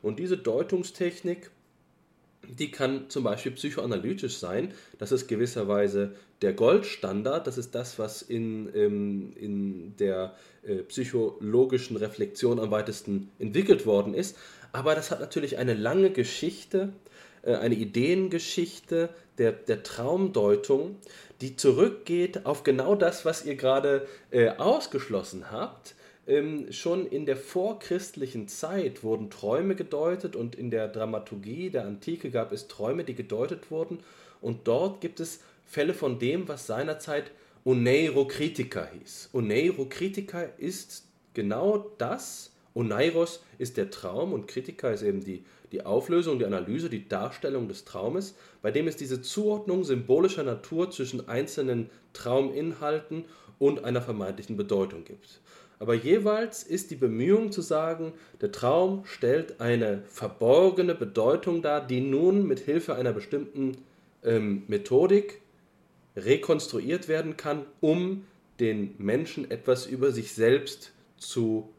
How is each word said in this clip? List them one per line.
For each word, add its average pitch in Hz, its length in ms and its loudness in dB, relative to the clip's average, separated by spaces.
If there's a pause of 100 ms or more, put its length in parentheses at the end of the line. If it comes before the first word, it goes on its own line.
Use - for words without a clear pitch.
Und 110 180 -4
diese 180 180 0
Deutungstechnik, 175 1120 -2 (960)
die 143 220 -6
kann 135 380 -2
zum 131 140 -4
Beispiel 117 300 0
psychoanalytisch 127 880 -4
sein. 113 340 -2 (240)
Das 104 160 0
ist - 140 0
gewisserweise 101 880 2 (260)
der 95 120 2
Goldstandard. 127 960 2
Das 123 100 -6
ist 120 180 -10
das, 123 240 -6
was 123 220 -6
in, 110 540 -6
ähm, 101 640 0
in 98 580 -6
der, 95 380 0 (280)
äh, 101 200 -2
psychologischen 120 1120 2
Reflexion 107 640 0
am 107 120 -2
weitesten 104 580 -2 (100)
entwickelt 160 460 4
worden 101 280 4
ist. 190 240 -4 (340)
Aber 151 240 2
das 156 160 -6
hat 160 80 -4
natürlich 143 380 -4
eine 123 160 0
lange 147 380 4
Geschichte, 190 840 -2 (500)
äh, 120 120 2
eine 117 200 2
Ideengeschichte 165 1300 0 (280)
der, 113 140 4
der 107 320 -4
Traumdeutung, 139 1120 2 (440)
die 127 140 -8
zurückgeht 175 920 2
auf 147 180 -2
genau 139 320 4
das, 175 300 2
was 160 200 -2
ihr 147 100 -4
gerade, 135 520 2 (240)
äh, 117 180 6
ausgeschlossen 113 1000 0
habt. - 440 -8 (300)
Ähm, 147 460 0
schon 180 340 -2
in 139 200 -4
der 135 100 2
vorchristlichen 175 1120 -4
Zeit 160 560 -4
wurden 110 260 -2
Träume 160 460 0
gedeutet 175 640 -2
und 120 180 -6
in 120 160 -6
der 110 160 0
Dramaturgie 110 840 -6
der 120 160 -2
Antike 110 460 -8
gab 117 220 -2
es - 160 -10
Träume, 139 340 -4
die 127 120 -8
gedeutet 127 560 -6
wurden. 160 280 -6 (400)
Und 117 280 -6
dort 175 340 0
gibt 170 180 -8
es - 220 -10 (240)
Fälle 151 280 0
von 127 260 -2
dem, 160 280 -2
was 143 200 -10
seinerzeit 147 640 -6 (340)
Oneirokritika 135 1200 2 (120)
hieß. - 340 -18
Oneirokritika 170 1120 -2 (140)
ist - 480 -10 (280)
genau 160 640 0
das. - 540 -6 (240)
Oneiros 151 680 0 (140)
ist 127 200 -6
der 98 120 0
Traum 131 440 -4
und 113 140 -6
Kritika - 440 -6
ist 104 120 -4
eben 98 200 0
die, 95 200 -10 (280)
die - 140 -8
Auflösung, 156 540 2
die 113 60 2
Analyse, 101 440 -2
die 104 180 -6
Darstellung 120 600 -4
des - 180 -12
Traumes, 147 500 -4 (260)
bei 104 100 0
dem 156 160 2
es 156 80 -4
diese 131 260 -6
Zuordnung 208 600 0
symbolischer 147 600 2
Natur 147 480 -2
zwischen 127 360 -6
einzelnen 123 640 -2 (240)
Trauminhalten 147 1120 -2 (340)
und 139 240 2
einer 123 180 0
vermeintlichen 104 560 -6
Bedeutung 98 480 0
gibt. - 360 -20 (380)
Aber 113 140 0
jeweils 208 680 2
ist 185 280 -6
die 156 40 -8
Bemühung 135 560 4
zu 185 100 -4
sagen, 160 520 -2 (280)
der 101 100 -2
Traum 185 540 2
stellt 135 560 0
eine 113 460 2
verborgene 170 880 4
Bedeutung 135 680 2
dar, 147 240 0
die 127 160 0
nun 175 460 4
mit 135 120 0
Hilfe 160 360 0
einer 123 180 0
bestimmten, 131 640 -4 (460)
ähm, 107 440 2
Methodik 160 760 4 (720)
rekonstruiert 151 920 2
werden 160 300 -2
kann, 147 280 -4 (160)
um 180 440 2 (340)
den 107 380 0
Menschen 127 520 -2
etwas - 360 0
über 131 260 2
sich 117 220 -6
selbst - 580 2 (260)
zu 110 600 -2